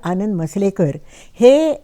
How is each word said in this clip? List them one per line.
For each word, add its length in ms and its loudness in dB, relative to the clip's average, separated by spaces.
आनंद 320 -4
मसलेकर 560 -4
हे, 340 4